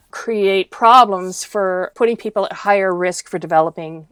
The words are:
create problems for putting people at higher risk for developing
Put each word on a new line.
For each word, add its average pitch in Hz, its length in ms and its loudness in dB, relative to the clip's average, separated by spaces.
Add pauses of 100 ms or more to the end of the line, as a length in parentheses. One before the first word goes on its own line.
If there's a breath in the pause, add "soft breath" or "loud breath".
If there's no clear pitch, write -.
(100)
create 196 600 -2
problems 208 720 4
for 185 500 -4
putting 233 220 0
people 208 300 -6
at - 60 -8
higher 196 400 0
risk 180 360 -4
for 185 100 -8
developing 160 720 -2